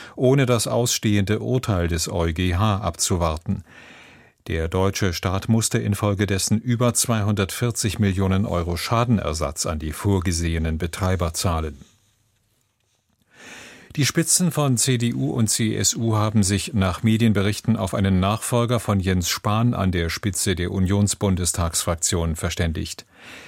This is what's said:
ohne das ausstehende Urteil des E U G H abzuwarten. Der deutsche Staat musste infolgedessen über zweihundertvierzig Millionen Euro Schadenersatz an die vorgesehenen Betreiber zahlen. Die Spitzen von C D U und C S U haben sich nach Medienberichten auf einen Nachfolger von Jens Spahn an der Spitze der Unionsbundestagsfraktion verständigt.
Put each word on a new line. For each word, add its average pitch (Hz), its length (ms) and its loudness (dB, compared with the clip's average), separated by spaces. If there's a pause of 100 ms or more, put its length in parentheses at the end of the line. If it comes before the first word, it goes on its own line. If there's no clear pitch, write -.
(140)
ohne 135 300 4
das 120 220 2
ausstehende 107 720 0
Urteil 110 480 0
des 82 180 -2
E - 40 -8
U 85 220 0
G 90 240 0
H 104 200 2
abzuwarten. 87 880 -2 (840)
Der 80 220 -2
deutsche 95 460 0
Staat 95 340 -2
musste 113 300 2
infolgedessen 101 840 0
über 120 320 0
zweihundertvierzig 104 1080 -2
Millionen 98 460 2
Euro 87 320 -2
Schadenersatz 85 880 -2
an 78 140 -4
die 80 140 -6
vorgesehenen 85 840 0
Betreiber 87 560 -2
zahlen. 80 460 -2 (2250)
Die 143 100 2
Spitzen 165 440 2
von 139 260 2
C 127 220 2
D 120 160 0
U 131 160 -2
und 120 160 2
C 107 300 0
S 107 180 2
U 113 220 0
haben 107 260 4
sich 95 320 0
nach 95 300 2
Medienberichten 110 720 2
auf 98 180 -2
einen 98 240 4
Nachfolger 113 640 0
von 101 180 0
Jens 90 300 0
Spahn 113 440 0
an 95 200 0
der 85 180 0
Spitze 95 460 -2
der 87 160 -4
Unionsbundestagsfraktion 92 1600 0
verständigt. 85 720 -4 (400)